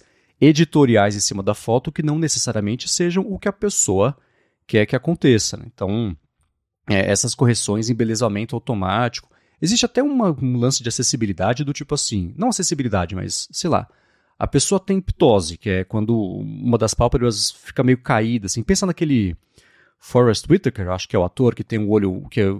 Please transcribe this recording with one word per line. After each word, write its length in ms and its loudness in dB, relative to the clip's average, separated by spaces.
editoriais 760 4
em 40 -8
cima 240 -4
da 100 2
foto 380 -2
que 120 -6
não 140 0
necessariamente 680 -2
sejam 400 -2
o 100 -8
que 100 -6
a 60 -2
pessoa 640 0
quer 200 2
que 100 -2
aconteça, 600 2
né? 160 -18
Então, 420 -4
é, 240 2
essas 240 0
correções, 540 0
embelezamento 640 -2
automático. 760 -4
Existe 240 0
até 180 -2
uma, 280 0
um 260 -2
lance 260 0
de 60 -4
acessibilidade 720 -2
do 100 -4
tipo 220 -8
assim, 420 -4
não 120 -2
acessibilidade, 640 -2
mas, 360 -8
sei 180 -6
lá, 180 0
a 100 -2
pessoa 320 2
tem 200 -2
ptose, 580 2
que 120 -6
é 140 0
quando 360 -2
uma 580 -2
das 160 0
pálpebras 580 0
fica 320 -6
meio 140 4
caída, 500 -2
assim. 160 -4
Pensa 220 0
naquele 520 0
Forrest 500 2
Whitaker, 400 0
acho 180 -6
que 80 -6
é 40 4
o 40 4
ator, 320 0
que 80 -10
tem 160 -4
um 100 -2
olho 400 0
que 120 -2
é 60 4